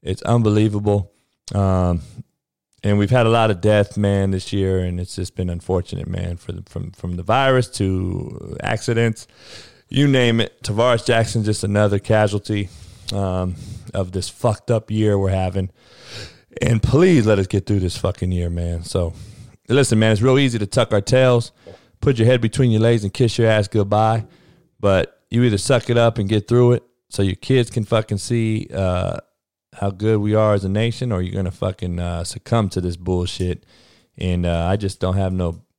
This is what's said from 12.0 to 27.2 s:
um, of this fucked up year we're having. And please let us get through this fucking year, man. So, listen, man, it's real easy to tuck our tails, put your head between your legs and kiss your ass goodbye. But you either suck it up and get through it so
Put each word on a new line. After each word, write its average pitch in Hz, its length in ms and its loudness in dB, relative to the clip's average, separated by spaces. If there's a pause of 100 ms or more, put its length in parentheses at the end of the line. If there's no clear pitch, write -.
um, 92 440 -4 (360)
of 92 200 -6
this 92 160 -6
fucked - 420 -4
up 113 180 0
year 107 300 2
we're 98 120 0
having. 92 400 -2 (920)
And 110 180 0
please 156 460 4
let 104 140 4
us 95 80 0
get 98 180 -2
through 101 140 0
this 92 160 -4
fucking 90 340 -4
year, 87 200 -2
man. 85 340 -4
So, 85 300 -4 (540)
listen, 120 300 2
man, 110 140 4
it's 104 100 0
real 131 160 4
easy 120 220 0
to 104 60 -4
tuck - 260 0
our 104 80 2
tails, 127 500 2 (500)
put 131 180 0
your 113 80 4
head 123 140 4
between 120 300 2
your 107 120 2
legs 117 200 2
and 98 100 -4
kiss 120 240 0
your 113 120 4
ass 107 180 2
goodbye. 110 600 0 (520)
But - 500 0
you 120 140 2
either 107 160 2
suck 120 320 0
it 117 80 2
up 117 200 2
and 98 100 -4
get 104 180 0
through 120 280 4
it - 100 -4 (240)
so - 140 -4